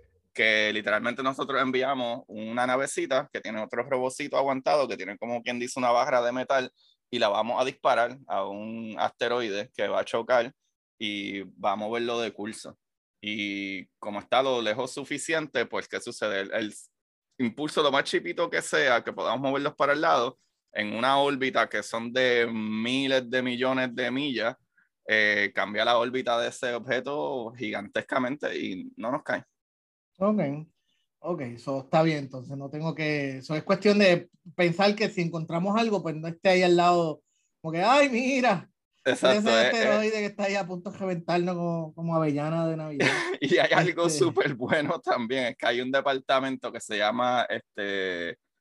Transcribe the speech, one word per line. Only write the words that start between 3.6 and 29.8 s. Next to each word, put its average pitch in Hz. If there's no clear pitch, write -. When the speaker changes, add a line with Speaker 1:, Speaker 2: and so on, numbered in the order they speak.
Speaker 1:
otro 120
robocito 131
aguantado, 135
que 101
tiene 95
como 120
quien 120
dice 123
una 123
barra 123
de 120
metal, 127
y 123
la 110
vamos 110
a 127
disparar 131
a 98
un 110
asteroide 117
que 107
va 98
a -
chocar 120
y 101
va 95
a 98
moverlo 117
de 107
curso. -
Y 101
como 104
está 120
lo 127
lejos 113
suficiente, 143
pues, 98
¿qué 98
sucede? 107
El, 101
el 110
impulso, 143
lo 143
más 139
chipito 170
que 165
sea, 131
que 110
podamos 104
moverlos 139
para 143
el 147
lado, 143
en 107
una 131
órbita 131
que 107
son 117
de 123
miles 120
de 127
millones 127
de 123
millas, 127
eh, 104
cambia 104
la 120
órbita 120
de 120
ese 120
objeto 127
gigantescamente 107
y 92
no 117
nos 143
cae. -